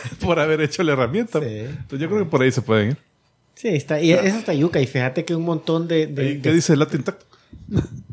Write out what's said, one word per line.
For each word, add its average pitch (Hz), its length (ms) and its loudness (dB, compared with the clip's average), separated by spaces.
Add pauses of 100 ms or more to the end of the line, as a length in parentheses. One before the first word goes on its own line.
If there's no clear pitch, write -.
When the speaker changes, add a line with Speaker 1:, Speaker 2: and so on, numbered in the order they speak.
Speaker 1:
<laughs> - 180 -12
por 170 200 2
haber 156 220 2
hecho 151 200 -2
la 151 120 2
herramienta. 139 440 0
Speaker 2:
Sí. 147 80 -2
Speaker 1:
Entonces 120 540 -8
yo 160 80 -4
creo 202 160 0
que 160 60 -8
por 135 120 2
ahí 131 80 6
se 123 120 0
pueden 107 280 2
ir. 147 60 -2 (580)
Speaker 2:
Sí, - 140 -6
está, 151 320 -2
y 165 140 6
Speaker 1:
Ah. 180 100 4
Speaker 2:
eso 196 120 2
está 214 160 -4
yuca. 143 280 2
Y 131 80 2
fíjate 127 360 -2
que 170 120 -4
un 165 80 -2
montón 165 420 -2
de, 160 220 0
de, 143 140 -4
Speaker 1:
Ahí, 143 180 -2
¿qué 131 80 -4
Speaker 2:
de, 160 80 4
Speaker 1:
dice 165 200 4
Latin 143 280 0
Tacto? - 200 -8 (880)